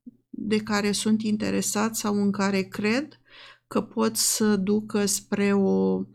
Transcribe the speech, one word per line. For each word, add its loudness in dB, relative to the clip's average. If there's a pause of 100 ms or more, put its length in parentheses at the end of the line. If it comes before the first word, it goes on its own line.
(300)
de -2
care 0
sunt 0
interesați -2
sau -2
în 2
care 0
cred -2 (480)
că 0
pot -2
să 2
ducă 0
spre 0
o 2 (140)